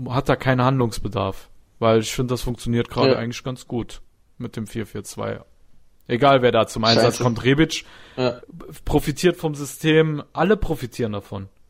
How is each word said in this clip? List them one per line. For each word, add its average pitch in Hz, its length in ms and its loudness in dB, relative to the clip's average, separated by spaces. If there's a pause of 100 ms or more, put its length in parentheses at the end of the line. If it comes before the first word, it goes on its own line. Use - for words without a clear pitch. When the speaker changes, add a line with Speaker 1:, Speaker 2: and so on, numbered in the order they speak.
Speaker 1:
hat 123 180 -2
da 139 80 2
keinen 127 280 0
Handlungsbedarf. 107 840 -2 (300)
Weil 113 220 4
ich 107 120 -6
finde, 127 200 -2
das 117 80 -4
funktioniert 117 480 -2
gerade 131 240 2
Speaker 2:
Ja. 117 40 2
Speaker 1:
eigentlich 117 260 -8
ganz 127 240 -10
gut 117 340 -8 (360)
mit 120 200 -12
dem 110 100 -8
vier 110 180 -8
vier 104 200 -12
zwei. 107 340 -8 (680)
Egal, 131 320 4
wer 120 100 4
da 110 160 2
zum 113 160 -6
Speaker 2:
Scheint 113 140 4
Speaker 1:
Einsatz 117 220 4
Speaker 2:
so. 117 40 -2
Speaker 1:
kommt. 113 220 0
Rebic 143 400 2 (320)
Speaker 2:
Ja. 127 240 -2 (420)
Speaker 1:
profitiert 151 540 0
vom 156 180 -4
System, 156 640 0 (120)
alle 180 240 2
profitieren 120 560 -4
davon. 98 340 -10 (220)